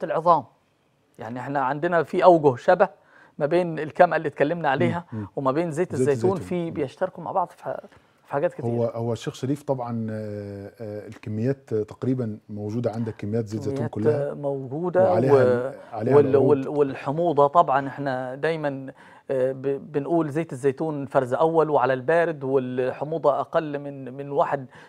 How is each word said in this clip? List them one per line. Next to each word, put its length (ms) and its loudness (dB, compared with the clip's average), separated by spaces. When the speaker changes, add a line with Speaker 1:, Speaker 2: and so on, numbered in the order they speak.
Speaker 1:
العظام. 400 2
يعني 200 -10
احنا 200 -4
عندنا 440 0
في 200 -2
أوجه 320 6
شبه 340 2
ما 80 0
بين 340 0
الكمأة 380 2
اللي 100 -4
اتكلمنا 420 -2
عليها 440 0
Speaker 2:
مم، 60 -6
مم. 160 -8
Speaker 1:
وما 160 0
بين 200 -2
زيت 240 -4
Speaker 2:
زيت 140 2
Speaker 1:
الزيتون، 220 2
Speaker 2:
الزيتون. 180 -6
Speaker 1:
في 160 -2
Speaker 2:
مم. 60 -6
Speaker 1:
بيشتركوا 520 -6
مع 80 -8
بعض 180 -2
في 140 -20
ح-، 160 -8
في 60 -20
حاجات 220 -2
كتير. 120 -8
Speaker 2:
هو، 200 0
هو 280 -4
الشيخ 200 -6
شريف 300 -4
طبعا، 480 -4
آه، 600 -10
آه، 260 -10
الكميات 680 -4
تقريبا 640 -2
موجودة 420 -4
عندك، 260 -6
كميات 300 -4
زيت 140 -6
زيتون 160 -4
Speaker 1:
كميات، 140 -4
Speaker 2:
كلها 420 0
Speaker 1:
موجودة، 800 0
Speaker 2:
وعليها 220 4
Speaker 1:
و-، 80 10
Speaker 2:
ال-، 320 2
عليها 220 2
Speaker 1:
وال-، 100 8
Speaker 2:
العروض. 240 4
Speaker 1:
وال-، 180 4
والحموضة 800 2
طبعا 400 4
احنا 480 -6
دايما، 560 -4
آه، 200 0
ب-، 400 -6
بنقول 380 0
زيت 240 -4
الزيتون 520 -2
فرز 280 0
أول 360 2
وعلى 240 2
البارد، 500 0
والحموضة 960 0
أقل 400 -2
من، 340 -12
من 180 -10
واحد 340 0